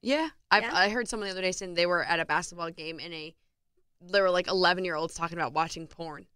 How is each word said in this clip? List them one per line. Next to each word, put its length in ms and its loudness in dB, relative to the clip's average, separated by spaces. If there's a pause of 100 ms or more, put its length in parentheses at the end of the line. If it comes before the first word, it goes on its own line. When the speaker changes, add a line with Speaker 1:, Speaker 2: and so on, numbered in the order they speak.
Speaker 1:
Yeah. 260 0 (220)
I, 100 6
Speaker 2:
Yeah. 140 -4
Speaker 1:
I 140 6
heard 200 -2
someone 200 -6
the 40 -6
other 100 -6
day 100 0
saying 220 -8
they 120 4
were 180 2
at 160 0
a 40 0
basketball 460 -4
game 320 -12
and 120 -12
a, 200 -12 (640)
there 220 2
were, 80 6
like, 180 2
eleven-year-olds 680 2
talking 240 -6
about 140 -2
watching 340 -2
porn. 500 -14